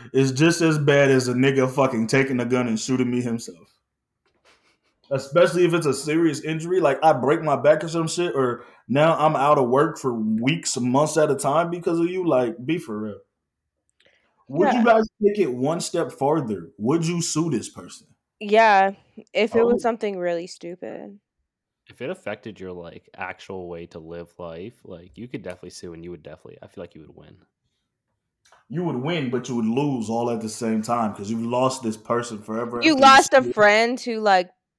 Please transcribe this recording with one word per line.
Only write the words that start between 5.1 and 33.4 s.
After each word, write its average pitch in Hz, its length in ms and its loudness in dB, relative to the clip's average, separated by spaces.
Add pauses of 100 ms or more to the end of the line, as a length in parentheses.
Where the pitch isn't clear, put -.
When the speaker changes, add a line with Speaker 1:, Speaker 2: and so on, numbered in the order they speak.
Speaker 1:
if 165 100 4
it's 160 120 0
a 135 80 2
serious 156 480 0
injury, 160 400 -2
like, 143 200 2
I 156 120 6
break 139 280 0
my 147 140 0
back 147 280 4
or 165 40 -6
some 160 220 -4
shit, 175 260 -4
or 123 300 -2 (240)
now 147 280 4
I'm 151 200 2
out 143 200 4
of 123 120 2
work 151 280 2
for 127 160 -4
weeks, 113 640 -2
months 131 380 0
at 151 160 2
a 139 40 0
time 151 340 0
because 170 300 -4
of 170 80 2
you. 185 200 -4
Like, 127 380 0
be 160 120 -2
for 107 220 -10
real. 104 200 -10 (1300)
Would 170 240 2
you 247 80 2
Speaker 2:
Yeah. 220 40 4
Speaker 1:
guys 220 180 6 (180)
take 208 180 2
it 143 140 0
one 147 280 -2
step 165 300 -4
farther? 127 640 -2
Would 151 280 0
you 170 160 -2
sue - 280 -2
this 107 200 -4
person? - 380 -20 (320)
Speaker 2:
Yeah, 208 520 4 (420)
if 208 220 0
it 226 80 4
was 240 120 4
Speaker 1:
Oh. - 60 -2
Speaker 2:
something 220 380 -4
really 175 280 -4
stupid. 185 720 -16 (720)
Speaker 3:
If - 120 -20
it 135 80 -8
affected 107 500 -12
your, 92 140 -12
like, 85 400 -18
actual 92 560 -12
way 85 180 -12
to 87 120 -18
live 85 380 -16
life, 87 460 -14
like, 90 340 -20
you 117 120 -14
could 120 120 -12
definitely 90 280 -16
sue, 87 240 -16
and 82 100 -16
you 87 80 -14
would 76 120 -18
definitely, 78 380 -20
I - 60 -20
feel - 160 -16
like - 120 -18
you 78 60 -20
would 73 140 -20
win. - 300 -20 (1200)
Speaker 1:
You 175 140 -6
would 143 140 -4
win, 143 320 -4
but 123 180 -4
you 127 80 -6
would 113 100 -2
lose 123 440 -2
all 117 200 -2
at 113 120 -4
the 107 80 -8
same 113 320 -4
time 117 340 -2
'cause 104 160 -10
you 113 60 -4 (120)
lost 127 340 0
this 110 140 -4
person 113 440 -6
forever 117 400 -8
Speaker 2:
You 311 140 4
Speaker 1:
after 262 100 6
you 269 120 10
Speaker 2:
lost - 160 4
a 269 80 6